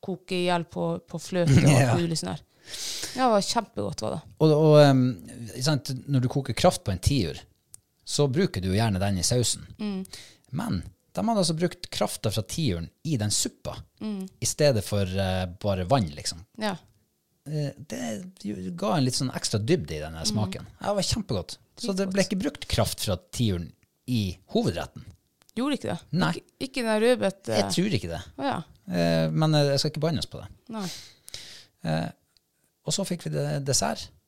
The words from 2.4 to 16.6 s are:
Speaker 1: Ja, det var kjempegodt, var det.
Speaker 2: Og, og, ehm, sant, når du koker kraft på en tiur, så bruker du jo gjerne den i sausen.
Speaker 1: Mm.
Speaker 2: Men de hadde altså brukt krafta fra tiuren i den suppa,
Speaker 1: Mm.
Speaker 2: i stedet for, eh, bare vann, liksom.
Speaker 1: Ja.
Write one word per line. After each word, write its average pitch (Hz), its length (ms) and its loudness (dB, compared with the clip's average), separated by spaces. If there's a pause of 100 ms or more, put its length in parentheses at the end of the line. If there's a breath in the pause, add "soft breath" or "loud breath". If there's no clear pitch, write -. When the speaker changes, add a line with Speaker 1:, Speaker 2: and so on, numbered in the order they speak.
Speaker 1:
Ja, 254 100 0
det 247 60 4
var 202 100 4
kjempegodt, - 600 -4
var 107 100 -2
det. 151 100 -6 (180)
Speaker 2:
Og, 156 120 6
og, 151 320 8
ehm, 127 800 2
sant, 147 240 0 (200)
når 139 140 4
du 127 60 2
koker 131 260 -2
kraft - 300 4
på 101 80 -2
en 90 80 -2
tiur, 98 400 0 (640)
så - 260 2
bruker 135 300 0
du 92 80 -2
jo 90 60 2
gjerne 107 240 2
den 101 180 0
i 87 40 -2
sausen. - 440 0 (140)
Speaker 1:
Mm. 196 260 -6 (460 loud breath)
Speaker 2:
Men - 320 -4 (300)
de - 80 -4
hadde 220 180 0
altså 165 160 2
brukt - 340 -4
krafta - 420 -2
fra - 120 -2
tiuren 90 460 -2 (160)
i 160 100 0
den 104 160 0
suppa, - 460 -4 (240)
Speaker 1:
Mm. 202 260 -6 (140)
Speaker 2:
i - 40 -4
stedet 135 380 2
for, 101 200 0
eh, 92 420 0
bare 90 400 -2
vann, 98 240 2
liksom. 82 340 -10 (140)
Speaker 1:
Ja. 214 180 -4 (680)